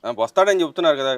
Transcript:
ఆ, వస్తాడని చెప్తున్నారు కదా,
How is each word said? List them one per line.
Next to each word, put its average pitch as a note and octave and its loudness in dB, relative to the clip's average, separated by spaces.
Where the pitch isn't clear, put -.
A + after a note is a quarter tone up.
ఆ, A#2 -6
వస్తాడని F#3+ 2
చెప్తున్నారు D#3+ 0
కదా, C3+ -2